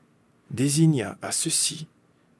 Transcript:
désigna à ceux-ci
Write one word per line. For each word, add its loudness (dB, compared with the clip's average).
désigna 2
à -8
ceux-ci -2